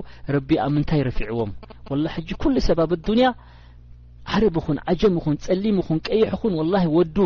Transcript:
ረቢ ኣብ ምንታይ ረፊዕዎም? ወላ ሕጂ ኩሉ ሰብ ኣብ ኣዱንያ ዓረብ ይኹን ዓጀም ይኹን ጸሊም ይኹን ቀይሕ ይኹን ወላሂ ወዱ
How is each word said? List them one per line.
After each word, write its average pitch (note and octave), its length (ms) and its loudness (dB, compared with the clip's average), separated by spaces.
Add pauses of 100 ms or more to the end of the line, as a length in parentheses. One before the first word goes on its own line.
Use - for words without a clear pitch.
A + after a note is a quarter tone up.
(280)
ረቢ C#3 280 -2
ኣብ C#3 160 0
ምንታይ D3 320 0
ረፊዕዎም? A2+ 480 -2 (360)
ወላ C#3+ 220 -2
ሕጂ - 260 -8
ኩሉ C#4 240 0
ሰብ E3+ 200 2
ኣብ E3 140 0
ኣዱንያ A3 340 2 (1000)
ዓረብ G3+ 300 2
ይኹን D3+ 260 -2
ዓጀም F3+ 340 2
ይኹን D#3 240 0
ጸሊም G3 380 0
ይኹን D#3+ 260 0
ቀይሕ A3 240 2
ይኹን G3+ 260 -2
ወላሂ F3 360 2
ወዱ D#3+ 360 2